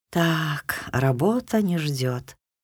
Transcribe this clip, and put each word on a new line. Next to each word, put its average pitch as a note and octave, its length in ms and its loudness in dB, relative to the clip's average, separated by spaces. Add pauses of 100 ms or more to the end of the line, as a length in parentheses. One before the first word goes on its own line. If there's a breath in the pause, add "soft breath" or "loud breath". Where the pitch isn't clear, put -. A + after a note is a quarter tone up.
Так, D#3+ 800 -2
работа D#3+ 720 2
не F3 160 0
ждет. C3 600 -4 (260)